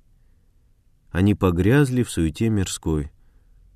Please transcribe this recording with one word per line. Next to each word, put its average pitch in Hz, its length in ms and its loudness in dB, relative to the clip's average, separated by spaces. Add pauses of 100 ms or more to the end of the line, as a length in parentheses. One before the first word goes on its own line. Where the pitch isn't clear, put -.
(1120)
Они 98 240 2
погрязли 117 680 2
в - 80 -6
суете 85 380 -2
мирской, 82 640 -4 (640)